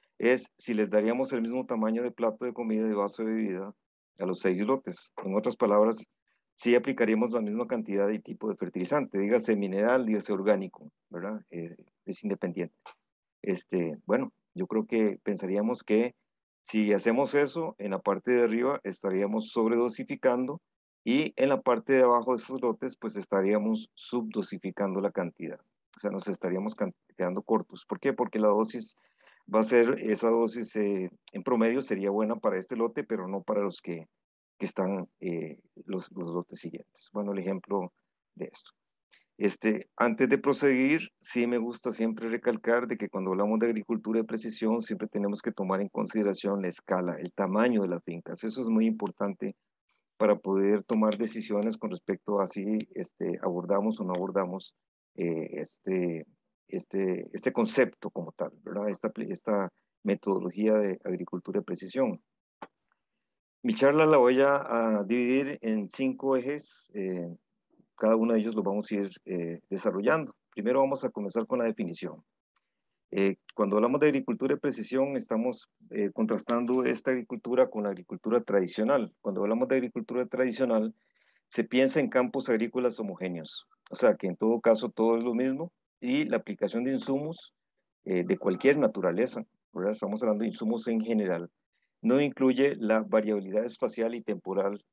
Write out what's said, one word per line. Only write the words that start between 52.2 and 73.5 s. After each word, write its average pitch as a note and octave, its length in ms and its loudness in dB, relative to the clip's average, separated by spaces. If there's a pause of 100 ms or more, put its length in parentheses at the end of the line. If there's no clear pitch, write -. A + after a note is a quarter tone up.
a F#2+ 80 0
si, G#2 300 -2 (180)
este, F2 440 -6
abordamos G2 600 -2
o G#2 40 -4
no F2+ 80 -2
abordamos, F#2 600 -4 (400)
eh, D#2+ 480 -4
este, F2 640 -4 (400)
este, - 640 -4
este A2+ 200 -4
concepto A2+ 580 0
como E2 220 -8
tal, - 180 -6 (140)
¿verdad? G2 240 -4
Esta G#2 220 -6
pli-, A2 200 -8
esta G2 400 -2 (320)
metodología G2 720 0
de G2+ 300 2
agricultura F2+ 560 -4
de F#2+ 40 -4
precisión. A2+ 560 -4 (1400)
Mi A#2 120 0
charla C#3+ 300 6
la D#3 120 8
voy B2+ 240 8
a, A#2+ 580 2
a G#2 60 -2
dividir B2 580 0
en G#2+ 260 -2
cinco C3+ 480 -2
ejes. C#3 580 -6
Eh, F#2+ 380 -4 (680)
cada A2 140 4
uno A2+ 180 2
de A2+ 60 4
ellos A2 160 -2
lo G#2+ 80 0
vamos G2+ 300 -2
a - 20 0
ir, G2+ 160 -2 (140)
eh, F2 440 -6
desarrollando. G#2+ 640 -2 (180)
Primero A#2 280 0
vamos C3+ 240 0
a B2 80 -2
comenzar G#2+ 380 -4
con C3 100 -2
la A#2+ 60 0
definición. F2+ 580 -6 (880)
Eh, G2 280 2 (180)